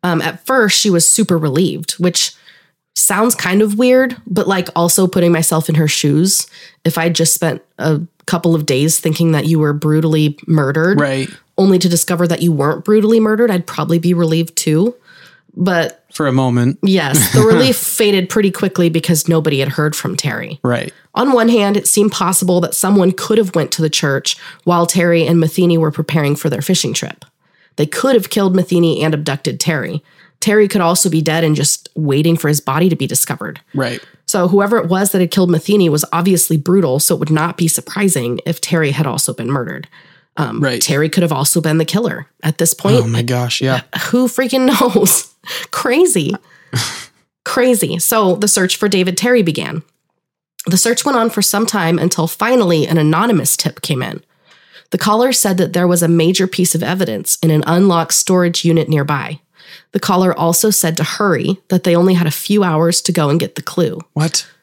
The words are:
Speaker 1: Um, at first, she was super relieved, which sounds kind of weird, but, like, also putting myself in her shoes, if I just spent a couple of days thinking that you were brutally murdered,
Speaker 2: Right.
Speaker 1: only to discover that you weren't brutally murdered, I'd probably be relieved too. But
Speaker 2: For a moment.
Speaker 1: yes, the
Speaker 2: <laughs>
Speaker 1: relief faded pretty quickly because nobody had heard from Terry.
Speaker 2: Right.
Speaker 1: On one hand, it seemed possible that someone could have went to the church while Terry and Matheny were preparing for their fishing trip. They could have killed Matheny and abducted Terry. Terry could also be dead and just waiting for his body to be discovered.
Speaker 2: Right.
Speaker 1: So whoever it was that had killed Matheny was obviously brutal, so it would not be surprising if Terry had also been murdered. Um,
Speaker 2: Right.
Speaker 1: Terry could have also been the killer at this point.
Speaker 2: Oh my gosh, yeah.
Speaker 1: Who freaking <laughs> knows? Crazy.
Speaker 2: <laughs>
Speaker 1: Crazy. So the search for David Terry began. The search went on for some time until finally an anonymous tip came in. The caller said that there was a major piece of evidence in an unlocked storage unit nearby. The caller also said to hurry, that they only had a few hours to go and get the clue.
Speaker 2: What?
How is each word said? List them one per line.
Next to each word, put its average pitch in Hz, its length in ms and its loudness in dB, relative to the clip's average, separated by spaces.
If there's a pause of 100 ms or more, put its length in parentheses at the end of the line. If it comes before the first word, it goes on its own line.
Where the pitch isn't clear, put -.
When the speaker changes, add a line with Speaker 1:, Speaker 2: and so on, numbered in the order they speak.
Speaker 1:
Um, 170 200 0
at 165 240 -8
first, 233 340 2
she 208 100 2
was 170 180 2
super 190 300 2
relieved, 156 540 -2
which - 400 -2 (640)
sounds 214 380 0
kind 190 280 0
of 208 160 0
weird, 254 380 2 (100)
but, 185 220 -2
like, 185 260 -2
also 175 320 2
putting 175 240 2
myself 160 380 0
in 160 80 -2
her 156 100 2
shoes, 151 600 0 (380)
if 165 140 0
I 165 120 0
just 165 240 0
spent - 280 -4 (160)
a 156 220 -2 (260)
couple 170 280 0
of 151 120 -2
days 147 320 0
thinking 160 340 0
that 151 140 0
you 160 120 2
were 151 140 2
brutally 151 640 0 (100)
murdered, 156 500 2
Speaker 2:
Right. 135 300 -2 (280)
Speaker 1:
only 190 220 4
to 180 100 2
discover 170 380 0
that 175 160 -2
you 170 80 2
weren't 143 340 -2
brutally 214 360 4
murdered, 220 300 2
I'd 180 160 -2
probably 160 340 -2
be 175 140 0
relieved 165 420 0
too. 175 380 0 (640)
But 175 560 -2
Speaker 2:
For 151 160 -2
a 127 40 0
moment. 127 500 2
Speaker 1:
yes, 156 500 2
the - 80 4
Speaker 2:
<laughs> 214 60 6
Speaker 1:
relief 247 300 4
faded 196 520 0
pretty 202 240 0
quickly 180 380 0
because 160 380 0
nobody 156 320 0
had 139 100 -2
heard 151 260 -2
from - 200 -6
Terry. 117 460 -8
Speaker 2:
Right. - 300 -2 (220)
Speaker 1:
On 262 180 0
one 233 160 4
hand, 208 280 2
it 202 120 -2
seemed 208 240 2
possible 180 480 0
that - 160 -4
someone 190 360 2
could 214 260 0
have 196 180 0
went 156 160 -2
to 165 100 -2
the 151 80 0
church 139 460 -2 (280)
while 170 220 2
Terry 170 400 2
and 170 140 4
Matheny 170 380 2
were 156 120 2
preparing 147 460 -2
for 156 120 -4
their 135 140 -4
fishing 175 320 -2
trip. - 300 -10 (520)
They 151 100 0
could 254 280 0
have 202 160 2
killed 196 260 0
Matheny 175 460 0
and 156 120 0
abducted 139 460 -6
Terry. 143 420 -4 (380)
Terry 214 280 4
could 196 120 0
also 175 300 2
be 160 120 0
dead 160 200 0
and 151 140 2
just - 400 -4
waiting 156 400 0
for 160 120 -4
his 147 120 0
body 156 280 0
to 160 80 2
be 135 120 -4
discovered. - 520 -6 (140)
Speaker 2:
Right. 131 260 -4 (260)
Speaker 1:
So 185 200 0
whoever 202 320 2
it 165 100 -2
was 190 220 0
that 190 100 0
had 175 120 0
killed 180 180 2
Matheny 180 380 2
was 151 240 0
obviously 175 440 0
brutal, 156 440 2
so - 160 0
it - 20 -8
would 151 120 -4
not 156 260 0
be 170 100 0
surprising 160 800 -2
if 160 140 -6
Terry 156 320 0
had 143 140 -2
also 131 280 -4
been 120 160 -6
murdered. 113 380 -6 (480)
Um, 113 240 -4
Speaker 2:
Right. 127 200 -2
Speaker 1:
Terry 156 280 0
could 175 160 0
have 156 80 0
also 143 280 0
been 160 180 0
the 160 60 2
killer 196 420 -4 (180)
at 156 140 -2
this 165 160 0
point. 127 280 2
Speaker 2:
Oh 113 60 -2
my 117 140 0
gosh, 123 380 -2
yeah. 131 220 0 (280)
Speaker 1:
Who 247 180 2
freaking 254 380 0
<laughs> 247 280 2
knows? - 400 2 (380)
Crazy. 247 640 0 (380)
Speaker 2:
<laughs> - 720 -10
Speaker 1:
Crazy. 240 540 0
So 190 380 2
the 208 120 -2
search 185 280 0
for 208 120 0
David 185 280 0
Terry 240 260 2
began. 160 400 -4 (840)
The 185 100 0
search 233 280 0
went 277 120 0
on 226 140 2
for 208 120 -2
some 208 240 0
time 175 320 0
until 165 280 0
finally 190 600 0
an 165 120 0
anonymous 165 580 0
tip - 240 -6
came 131 220 -4
in. 101 200 -10 (680)
The 190 80 -2
caller 233 340 2
said 190 260 0
that 175 140 0
there 180 160 0
was 175 140 2
a 165 60 2
major 170 380 2
piece 185 280 -2
of 165 80 -2
evidence 151 600 -4
in 160 80 2
an 151 160 2
unlocked 170 480 2
storage 175 500 0
unit 165 240 2
nearby. 147 520 -2 (520)
The 196 80 -2
caller 185 380 0
also 170 320 0
said 170 280 -2
to 151 60 -2
hurry, 185 540 -2 (100)
that 180 160 0
they 170 120 2
only 185 180 4
had 170 120 0
a 151 40 0
few 202 320 -2
hours 170 400 0
to 185 100 -2
go 156 160 0
and 156 120 2
get - 140 -6
the - 80 -10
clue. 160 380 -4 (140)
Speaker 2:
What? 160 320 -4 (160)